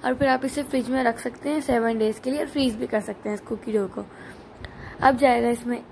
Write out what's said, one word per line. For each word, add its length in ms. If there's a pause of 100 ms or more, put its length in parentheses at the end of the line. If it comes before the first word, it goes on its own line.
और 80
फिर 140
आप 180
इसे 180
fridge 260
में 140
रख 160
सकते 300
हैं 120
seven 360
days 240
के 100
लिए 80
और 80
freeze 280
भी 120
कर 140
सकते 280
हैं 40
इस 80
cookie 320
डो 140
को। 180 (960)
अब 160
जाएगा 320
इसमें 420